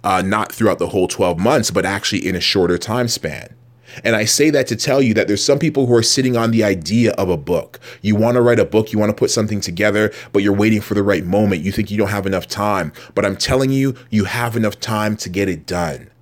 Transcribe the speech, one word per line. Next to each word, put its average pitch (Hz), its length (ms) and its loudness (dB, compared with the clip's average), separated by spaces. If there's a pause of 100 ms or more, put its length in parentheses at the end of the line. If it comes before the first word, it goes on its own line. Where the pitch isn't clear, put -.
uh, 95 160 2
not 101 320 -2
throughout 101 260 2
the 85 100 -2
whole 92 200 0
twelve 87 300 -2
months, 117 320 2
but 92 160 0
actually 98 420 -4
in 92 60 -2
a 87 60 -4
shorter 87 360 0
time 120 320 -4
span. - 460 -8 (500)
And 113 100 2
I 110 120 0
say 151 240 4
that 139 160 2
to 113 100 -4
tell 139 240 0
you 117 140 4
that 107 140 2
there's 101 140 0
some 139 160 2
people 135 280 0
who 120 80 4
are 113 80 6
sitting 127 340 0
on 113 140 0
the 113 120 4
idea 101 500 2
of 92 180 -2
a 82 80 0
book. 78 420 -4 (220)
You 104 140 2
wanna 120 260 2
write 120 180 4
a 123 60 4
book, 110 260 0
you 107 60 0
wanna 107 160 2
put - 160 0
something 107 320 -2
together, 104 500 0 (220)
but 101 80 4
you're 101 100 4
waiting 104 300 2
for - 100 -6
the 101 100 2
right 95 220 0
moment. 98 380 0
You 98 100 -2
think 104 180 -4
you 104 60 -4
don't 101 140 0
have 101 160 -4
enough 95 220 -4
time. 98 440 -2 (220)
But 101 100 0
I'm 98 120 -2
telling 135 340 -2
you, 135 240 0 (160)
you 107 140 2
have 117 320 -4
enough 107 220 -2
time 107 400 -2
to 90 120 -10
get 98 180 -2
it 82 160 -6
done. 80 460 -6 (100)